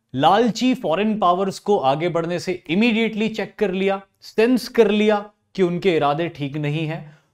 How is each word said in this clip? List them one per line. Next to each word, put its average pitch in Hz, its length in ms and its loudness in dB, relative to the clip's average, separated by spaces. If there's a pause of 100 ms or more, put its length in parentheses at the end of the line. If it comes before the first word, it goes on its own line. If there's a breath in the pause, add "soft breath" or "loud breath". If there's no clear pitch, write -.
(140)
लालची 208 600 2
फॉरेन 185 440 -2
पावर्स 190 400 0
को 202 200 0
आगे 143 300 0
बढ़ने 170 300 -2
से - 300 -6
इमीडिएटली 220 600 0
चेक 170 300 -8
कर 202 120 -2
लिया, 196 320 -2 (180)
सेंस 240 480 0
कर 220 220 4
लिया 208 400 0 (240)
कि 190 80 -2
उनके 175 340 0
इरादे 143 320 0
ठीक 139 280 -8
नहीं 151 300 -4
हैं। 165 320 -12 (160)